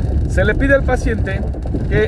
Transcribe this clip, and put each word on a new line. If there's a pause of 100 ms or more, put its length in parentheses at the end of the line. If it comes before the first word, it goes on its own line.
(280)
se
le
pide
al
paciente (480)
que